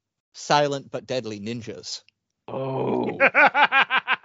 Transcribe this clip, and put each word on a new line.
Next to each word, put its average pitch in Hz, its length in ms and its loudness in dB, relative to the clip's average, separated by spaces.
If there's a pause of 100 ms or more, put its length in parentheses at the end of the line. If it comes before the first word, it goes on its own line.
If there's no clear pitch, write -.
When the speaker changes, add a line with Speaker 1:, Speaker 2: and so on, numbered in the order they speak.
(320)
Speaker 1:
silent 143 600 0
but 117 140 -10
deadly 113 340 -6
ninjas. 110 600 -10 (460)
Speaker 2:
Oh. 131 680 -4
Speaker 3:
<laughs> 262 1080 2